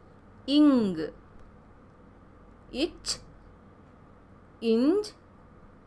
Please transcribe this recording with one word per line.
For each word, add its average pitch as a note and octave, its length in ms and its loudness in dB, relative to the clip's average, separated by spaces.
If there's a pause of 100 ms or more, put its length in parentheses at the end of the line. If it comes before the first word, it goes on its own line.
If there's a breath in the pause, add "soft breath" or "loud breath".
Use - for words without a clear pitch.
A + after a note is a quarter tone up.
(460)
இங். B3+ 680 2 (1600)
இச். - 500 -8 (1400)
இஞ்ச். B3+ 540 0 (720)